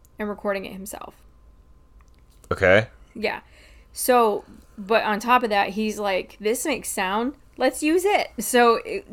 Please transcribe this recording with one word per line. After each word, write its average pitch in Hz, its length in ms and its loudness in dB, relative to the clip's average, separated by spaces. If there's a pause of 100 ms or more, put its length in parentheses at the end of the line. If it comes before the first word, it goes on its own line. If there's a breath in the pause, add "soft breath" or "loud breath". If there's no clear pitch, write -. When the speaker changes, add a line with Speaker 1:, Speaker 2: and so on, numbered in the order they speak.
(180)
Speaker 1:
and 214 100 -6
recording 196 380 -6
it - 60 -14
himself. - 420 -14 (1400)
Speaker 2:
Okay. 98 360 4 (260)
Speaker 1:
Yeah. - 260 -4 (540 soft breath)
So, 233 500 2 (320)
but 208 280 0
on 208 160 -2
top 240 220 2
of 233 60 -2
that, 202 220 0
he's 208 280 -4
like, 190 400 -4
"This 220 280 -4
makes 240 240 -4
sound. 214 420 -2 (240)
Let's 262 260 0
use 330 220 2
it." 392 340 0
So 233 460 4
it, - 280 -8